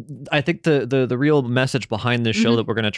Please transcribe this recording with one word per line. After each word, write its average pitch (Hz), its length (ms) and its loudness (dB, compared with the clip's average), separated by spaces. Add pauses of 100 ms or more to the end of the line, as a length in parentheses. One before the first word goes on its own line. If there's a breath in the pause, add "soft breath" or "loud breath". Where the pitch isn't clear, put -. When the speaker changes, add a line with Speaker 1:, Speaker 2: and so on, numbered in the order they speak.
(320)
Speaker 1:
I 151 80 0
think 165 240 -4
the, 143 220 2
the, 131 200 2
the 123 120 -2
real 147 240 2
message 123 480 -2
behind 117 360 0
this 107 120 0
show 113 140 4
Speaker 2:
Mm-hmm. 120 60 4
Speaker 1:
that 110 100 -2
we're 110 120 -4
gonna 107 180 0